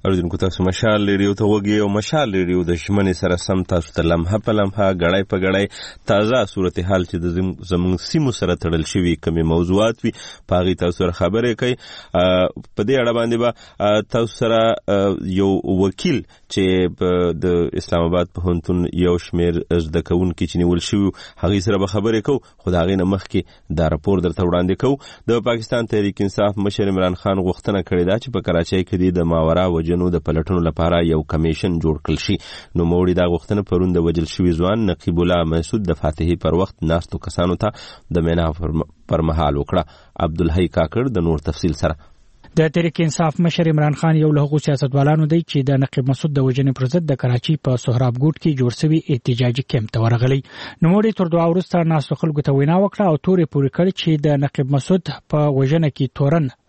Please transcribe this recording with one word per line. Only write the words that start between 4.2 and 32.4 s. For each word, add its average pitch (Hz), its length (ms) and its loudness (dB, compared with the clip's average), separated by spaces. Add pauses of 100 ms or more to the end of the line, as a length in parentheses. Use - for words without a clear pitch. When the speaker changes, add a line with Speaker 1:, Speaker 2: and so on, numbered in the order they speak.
Speaker 1:
په 107 140 -2
لمحه، 98 420 0
ګړی 92 300 0
په 98 140 -4
ګړی 95 280 0 (420)
تازه 107 380 2
صورتحال 92 580 -2
چې 87 120 -8
د 87 120 -4
زم-، 90 260 -2
زموږ 90 460 0
سیمو 151 320 0
سره 87 240 -2
تړل 82 300 -2
شوي 87 300 0
کومې 82 280 -2
موضوعات 90 600 2
وي، 113 80 0 (380)
په 92 60 2
هغې 90 200 0
تاسو 90 160 -2
سره 87 200 -2
خبرې 110 440 0
کوي. 127 200 -2 (400)
آ، 90 80 4 (540)
په 110 60 -2
دې 120 180 2
اړه 117 120 0
باندې 117 240 0
به، 117 160 0 (260)
آ، 104 220 2 (100)
تاسو 117 140 0
سره، 113 340 0
آ، 113 380 0 (240)
یو 95 300 0 (140)
وکیل 98 560 0 (280)
چې 101 140 -2 (360)
په 92 80 0 (260)
د 78 120 -4 (280)
اسلام 87 280 -2
آباد 87 240 0 (100)
پوهنتون 87 580 -2
یو 87 240 2
شمېر 87 600 -2
زده 82 220 -2
کوونکي 90 440 -2
چې 80 100 -10
نیول 87 240 2
شوي 101 240 0
وو، 95 80 2 (320)
هغې 98 160 0
سره 98 180 0
به 95 80 0
خبرې 104 360 -2
کوو، 131 180 -2 (180)
خو - 140 -4
د 90 40 0
هغې 87 220 2
نه 92 60 0
مخکې 95 380 -2 (300)
دا 78 180 0
راپور 82 300 0
درته 87 240 -2
وړاندې 90 320 2
کوو. 135 220 0 (320)
د 117 160 0
پاکستان 117 400 -2
تحریک 101 360 -2
انصاف 101 360 0
مشر 101 300 0
عمران 92 260 0
خان 95 240 -2
غوښتنه 95 440 -2
کړې 87 220 0
ده 92 140 2
چې 120 160 -10
په 95 60 -2
کراچۍ 87 440 -2
کې 92 140 -4
دې 92 140 2
د 90 80 0
ماورا 82 480 2
وجنو 82 240 0
د 90 260 0
پلټنو 80 420 -2
لپاره 85 440 0
یو 80 200 2
کمیشن 82 500 -2
جوړ 78 220 0 (120)
کړل 78 120 -2
شي. - 160 -2 (400)